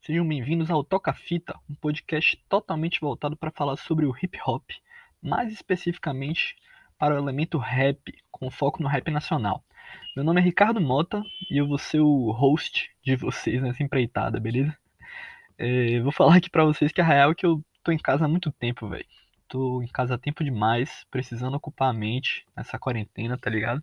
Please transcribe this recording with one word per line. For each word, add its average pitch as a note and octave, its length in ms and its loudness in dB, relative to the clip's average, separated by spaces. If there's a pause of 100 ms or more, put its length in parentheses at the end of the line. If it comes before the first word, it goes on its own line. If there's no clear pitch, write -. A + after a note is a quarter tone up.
Sejam E3 260 0
bem-vindos D#3 420 0
ao D#3+ 140 2
Toca - 300 0
Fita, - 440 -6 (120)
um D3 60 -10
podcast - 600 -2 (140)
totalmente E3+ 500 -2
voltado D3 380 -4
pra D#3 120 -6
falar C#3+ 280 -2
sobre D#3 280 0
o C3 160 0
hip - 240 -8
hop, - 240 -4 (520)
mais A3+ 320 -4
especificamente E3+ 1040 -4 (420)
para D3+ 160 2
o - 20 0
elemento C#3+ 400 -2
rap, C3 560 0 (160)
com - 220 -10
foco D3 320 -2
no C#3 60 -2
rap C#3 200 -2
nacional. C#3+ 540 -2 (500)
Meu C#3 120 -2
nome F3 160 4
é - 20 6
Ricardo G#3 380 4
Mota D#3 420 0 (260)
e C#3 80 0
eu C#3+ 80 2
vou C#3+ 120 -2
ser - 240 0
o C#3 300 4
host C#3 600 2 (100)
de C3 140 0
vocês B2+ 460 -2
nessa B2 200 -2
empreitada, A#2+ 600 -2
beleza? B2 340 0 (840)
É, A#2+ 440 0
vou C3 100 0
falar D#3 240 8
aqui F3+ 140 6
pra D#3+ 160 4
vocês D3+ 260 4
que - 80 -4
a E3+ 60 4
real C#3+ 260 6
é E3 40 0
que - 100 -4
eu D#3+ 180 2 (180)
tô E3+ 120 0
em D#3+ 40 2
casa D3 280 0
há - 20 2
muito D#3+ 240 0
tempo, A#2+ 380 -6
véi. - 160 -8 (420)
Tô B2+ 340 -2
em A#2+ 60 -6
casa B2+ 280 -2
há - 20 -6
tempo D3 260 -4
demais, A#2+ 680 0
precisando B2+ 460 -6
ocupar C#3 360 -2
a - 20 -2
mente A2+ 520 -4 (120)
nessa A#2 200 -10
quarentena, A#2 600 -6
tá A#2+ 120 -6
ligado? A2+ 340 -2